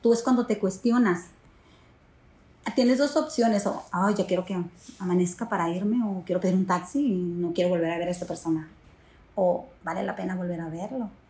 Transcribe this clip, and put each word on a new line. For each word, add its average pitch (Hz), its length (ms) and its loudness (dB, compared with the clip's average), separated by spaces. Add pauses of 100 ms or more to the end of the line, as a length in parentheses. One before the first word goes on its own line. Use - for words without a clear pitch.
tú 233 100 6
es 233 120 2
cuando 247 200 4
te 214 140 -2
cuestionas. 202 680 2 (1500)
Tienes 247 240 4
dos 285 160 2
opciones, 226 520 2
o, - 260 -4
"Ay, 196 240 2
ya 185 100 0
quiero 180 180 0
que 180 160 -4 (380)
amanezca 180 500 0
para 170 220 0
irme", 208 340 0
o, 190 220 -4
"Quiero 180 140 0
pedir 185 160 2
un 185 100 2
taxi 180 400 -2
y 208 100 2
no 175 360 -2
quiero 180 180 2
volver 170 220 0
a 170 60 -4
ver 175 100 -2
a - 20 -4
esta 180 160 -6
persona". 160 420 -4 (680)
O, 180 300 2 (180)
"Vale 180 180 -4
la 196 140 -4
pena 185 180 -4
volver 175 280 -4
a 160 60 -6
verlo 208 420 -6 (200)